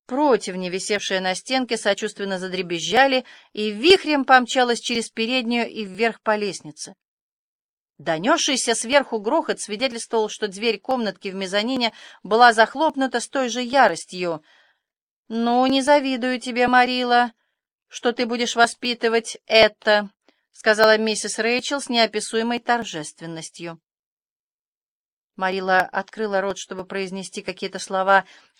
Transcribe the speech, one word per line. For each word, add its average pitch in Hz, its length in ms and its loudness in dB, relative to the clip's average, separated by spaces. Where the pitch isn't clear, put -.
противни, 208 640 0
висевшие 190 520 -4
на 185 140 -2
стенке, 254 420 -4
сочувственно 202 640 -4
задребезжали 185 840 0
и 214 180 -4
вихрем 285 540 2
помчалась 247 560 4
через 233 300 -4
переднюю 233 580 -2
и 214 160 -10
вверх 208 360 -4
по 214 160 0
лестнице. 190 580 -8
Донёсшийся 226 760 0
сверху 240 460 0
грохот 233 400 -2
свидетельствовал, 226 680 -4
что 208 200 -6
дверь 202 320 -4
комнатки 233 480 -4
в 185 60 -10
мезонине 214 580 -2
была 226 300 6
захлопнута 262 680 0
с - 80 -10
той 262 200 -2
же 233 140 -6
яростью. 185 800 0
«Ну, 233 380 0
не 269 160 2
завидую 262 580 2
тебе, 247 260 0
Марила, 247 680 2
что - 260 -4
ты 247 140 -2
будешь 233 300 -4
воспитывать 233 920 0
это», 214 640 4
сказала 220 480 4
миссис 214 400 -4
Рэйчел 240 420 -2
с - 80 -10
неописуемой 226 680 0
торжественностью. 170 1200 -8
Марила 185 440 0
открыла 196 600 -4
рот, 196 180 -4
чтобы 185 260 -12
произнести 190 580 -8
какие-то 190 360 -10
слова 190 460 2